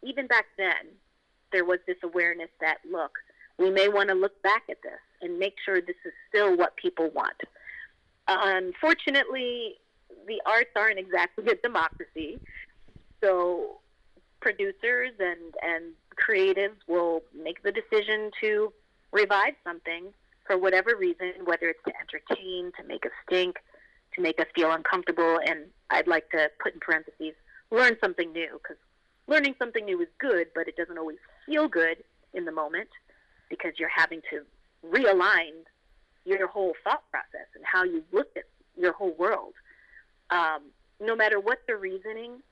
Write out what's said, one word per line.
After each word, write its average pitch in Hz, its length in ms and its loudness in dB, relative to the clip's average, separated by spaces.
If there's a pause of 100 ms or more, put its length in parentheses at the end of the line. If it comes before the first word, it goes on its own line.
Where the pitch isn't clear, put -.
even 254 240 -6
back 226 200 4 (100)
then, 180 320 -2 (640)
there 180 140 4
was 180 200 2
this 180 160 -4
awareness 170 460 -2 (140)
that, 156 160 0 (120)
look, 165 220 -4 (460)
we 185 120 4
may 196 160 6
wanna 202 280 2
look 190 280 0
back 208 280 4
at - 120 -10
this - 160 -12 (220)
and 175 180 -8
make 196 240 -4
sure 185 200 0
this 180 140 -8 (100)
is 165 60 -14 (180)
still 208 260 4
what 175 200 2
people 165 340 -2
want. - 260 -4 (880)
Unfortunately, 240 1500 0 (520)
the 214 200 -6
arts 233 280 2
aren't 214 240 2
exactly 185 500 -2
a - 80 6
democracy. 170 840 -4 (840)
So 180 540 2 (640)
producers 233 800 -2
and, 170 420 -6
and 165 300 -6 (240)
creatives 196 600 2 (100)
will 170 340 0 (160)
make 160 240 -10
the 202 100 -2
decision 214 580 0 (100)
to 214 320 0 (400)
revive 202 400 4 (120)
something 175 500 -10 (320)
for 196 100 2
whatever 190 400 4
reason, 180 360 -2 (120)
whether 170 240 0
it's - 180 -4
to - 140 -6
entertain, 180 800 -8
to - 60 -18
make - 180 -8
us - 80 -6 (160)
think, 180 280 2 (580)
to 180 80 -4
make 165 180 0
us 160 140 4
feel 160 180 4
uncomfortable, 165 720 2
and 156 200 -4 (240)
I'd 160 160 2
like 165 240 0
to 151 200 2 (120)
put - 100 -2
in 165 80 -16
parentheses, 160 540 -4 (360)
learn 226 300 4
something 170 320 -2
new, 160 300 -8
'cause - 140 -14 (500)
learning 285 320 2
something 233 280 -4
new 185 160 0
is 170 60 -4 (100)
good, 190 360 0
but 165 140 -4
it - 80 -12
doesn't 170 220 -6
always 160 200 -8 (280)
feel 302 200 2
good 165 380 0 (300)
in 175 100 -4
the 160 80 -6
moment 160 380 -6 (580)
because - 300 -8
you're 160 100 -4
having 165 400 0
to 151 160 -8 (400)
realign 180 800 4 (640)
your 190 200 0
whole 185 280 -2 (100)
thought 269 260 -2
process - 440 -8
and - 100 -20
how 185 200 2
you 165 280 -2
look 214 240 2
at - 80 -10 (320)
your 175 160 2
whole 180 200 -2
world. 160 420 -2 (760)
Um, 160 360 0 (360)
no 220 160 -2
matter 214 240 2
what 233 260 -2
the 226 100 -2
reasoning 220 760 -10